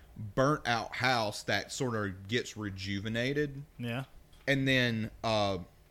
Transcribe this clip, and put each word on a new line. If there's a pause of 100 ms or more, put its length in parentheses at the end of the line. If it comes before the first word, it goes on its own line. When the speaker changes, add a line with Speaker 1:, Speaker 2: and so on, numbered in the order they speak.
(340)
Speaker 1:
burnt
out
house
that
sort
of
gets
rejuvenated. (160)
Speaker 2:
Yeah. (420)
Speaker 1:
And
then, (120)
uh, (320)